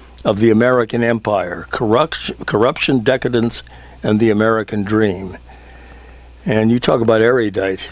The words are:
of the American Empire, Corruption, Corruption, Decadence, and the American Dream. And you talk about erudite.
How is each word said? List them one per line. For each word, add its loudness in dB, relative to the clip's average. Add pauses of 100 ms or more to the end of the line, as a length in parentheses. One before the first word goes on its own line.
(240)
of 0
the 4
American 2
Empire, -2
Corruption, -2 (100)
Corruption, 0
Decadence, 0 (400)
and 2
the 4
American 0
Dream. -2 (1080)
And 2
you 0
talk 2
about 2
erudite. 0